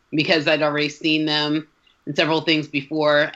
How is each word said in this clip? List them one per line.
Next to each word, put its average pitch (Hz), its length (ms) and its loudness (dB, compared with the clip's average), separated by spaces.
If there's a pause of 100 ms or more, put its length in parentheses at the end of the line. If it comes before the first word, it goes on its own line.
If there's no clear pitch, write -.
(100)
because 160 380 0
I'd 156 140 2
already 147 260 0
seen 156 380 -2
them 151 420 -2 (380)
in 147 100 -6
several 160 240 0
things 151 260 0
before, 151 680 0